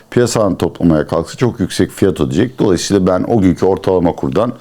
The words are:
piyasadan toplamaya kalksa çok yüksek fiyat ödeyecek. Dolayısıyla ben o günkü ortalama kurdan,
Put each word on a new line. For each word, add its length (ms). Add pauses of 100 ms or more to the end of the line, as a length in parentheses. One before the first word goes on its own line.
(100)
piyasadan 480
toplamaya 480
kalksa 320
çok 220
yüksek 300
fiyat 300
ödeyecek. 380
Dolayısıyla 480
ben 220
o 120
günkü 260
ortalama 460
kurdan, 480